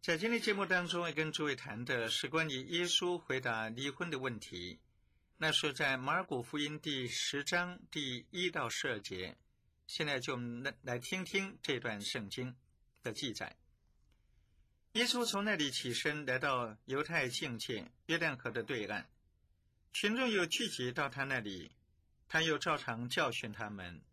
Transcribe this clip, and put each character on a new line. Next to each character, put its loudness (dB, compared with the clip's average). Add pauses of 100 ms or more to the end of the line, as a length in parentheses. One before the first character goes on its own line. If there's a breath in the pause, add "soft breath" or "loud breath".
在 2
今 0
天 4
节 2
目 2
当 4
中， 2
要 -2
跟 2
诸 0
位 4
谈 -6
的 2
是 2
关 2
于 -2
耶 2
稣 4
回 0
答 0
离 -2
婚 -4
的 -2
问 -2
题。 -8 (560)
那 2
是 2
在 2
马 0
尔 2
谷 -2
福 -4
音 -2
第 -2
十 -2
章 -2 (100)
第 -4
一 0
到 0
十 -2
二 0
节。 -8 (480)
现 -4
在 0
就 -2
我 -2
们 -6
来， -6
来 -2
听 -4
听 -2
这 2
段 -2
圣 -4
经 -4 (480)
的 -4
记 -4
载。 -6 (1400)
耶 2
稣 2
从 2
那 4
里 2
起 -2
身， 0
来 2
到 2
犹 0
太 0
境 -2
界 -4 (180)
约 2
旦 2
河 -4
的 -2
对 -2
岸， -4 (840)
群 2
众 4
又 4
聚 0
集 -2
到 0
他 -2
那 0
里， -6 (560)
他 2
又 4
照 2
常 -2
教 4
训 -4
他 -4
们。 -8 (120)